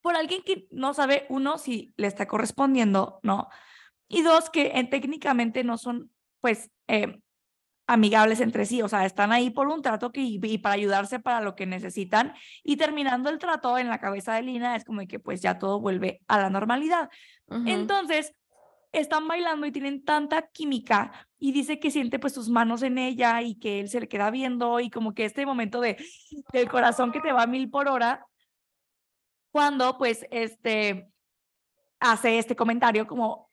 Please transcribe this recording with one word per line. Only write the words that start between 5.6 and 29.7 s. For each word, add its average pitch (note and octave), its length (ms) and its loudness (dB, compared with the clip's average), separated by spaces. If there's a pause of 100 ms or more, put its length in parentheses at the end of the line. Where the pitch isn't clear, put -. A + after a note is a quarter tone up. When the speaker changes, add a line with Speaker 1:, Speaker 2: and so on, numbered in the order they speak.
Speaker 1:
no A#3 140 -2
son, A#3+ 340 -8 (300)
pues, A3+ 300 0 (160)
eh, G#3 320 0 (680)
amigables A3 540 6
entre A3 240 0
sí, A#3 180 -2
o G3+ 60 -2
sea, G3 160 2
están G3+ 280 0
ahí B3 180 2
por C4+ 180 0
un D#4 140 -4
trato A#3 280 -2
que, C#4 100 -6
y, A3 220 -4
y A3 160 -2
para G3+ 160 2
ayudarse G3+ 440 0
para A#3 220 0
lo G3 140 -4
que F#3+ 120 -8
necesitan, F#3 680 -2 (300)
y C#4+ 140 0
terminando C#4+ 520 0
el D#4 100 -4
trato D4+ 380 -2
en B3 120 -2
la A3 100 -4
cabeza G3+ 360 -4
de A#3 80 -2
Lina B3 340 -4
es - 80 -10
como G#3 160 -6
de F#3 60 -10
que, - 120 -10
pues, F#3 220 -8
ya F#3 180 0
todo G3+ 220 -2
vuelve F#3+ 460 -4
a G#3+ 120 4
la F#3+ 120 2
normalidad. C#4 580 0 (420)
Speaker 2:
Ujú. A#3+ 400 -2
Speaker 1:
Entonces, D#4 420 0 (600)
están D#4 340 0
bailando E4 400 -2
y C4+ 60 -4
tienen C#4 320 -6
tanta D4+ 440 0
química, A#3+ 800 -2 (120)
y C4+ 140 0
dice D4 260 -2
que D4+ 120 0
siente, C4+ 280 -2
pues, C#4 140 -2
sus A3+ 160 -8
manos A#3 340 2
en B3+ 160 0
ella, A#3+ 440 2
y A3+ 160 -6
que G3+ 220 -4
él G3+ 80 -8
se A#3+ 120 -4
le A3 80 -10
queda G#3 220 0
viendo, A#3+ 500 0
y A#3+ 100 -4
como A3 240 -4
que A3+ 100 -2
este C#4 200 -4
momento A#3+ 360 -2
de, A#3 160 0 (560)
del B3 160 2
corazón A#3+ 420 2
que C4+ 100 -4
te C#4+ 120 0
va A#3+ 100 4
a A#3 40 2
mil B3+ 240 -2
por C#4 180 0
hora, B3 380 0 (1200)
cuando, C4+ 460 2